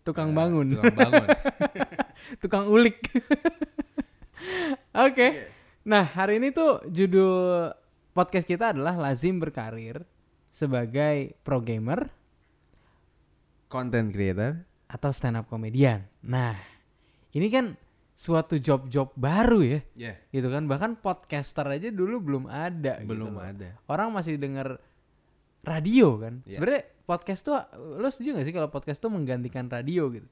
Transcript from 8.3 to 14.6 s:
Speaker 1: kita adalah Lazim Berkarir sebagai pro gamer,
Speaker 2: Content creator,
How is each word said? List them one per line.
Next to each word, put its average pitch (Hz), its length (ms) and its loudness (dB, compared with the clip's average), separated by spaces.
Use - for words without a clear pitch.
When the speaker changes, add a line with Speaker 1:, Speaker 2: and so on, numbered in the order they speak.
Speaker 1:
kita 196 280 0
adalah 151 240 -2
Lazim 151 420 -2
Berkarir 117 680 -8
sebagai 135 920 -2
pro 135 200 -2
gamer, 117 480 -2
Speaker 2:
Content 123 420 -2
creator, 101 540 -2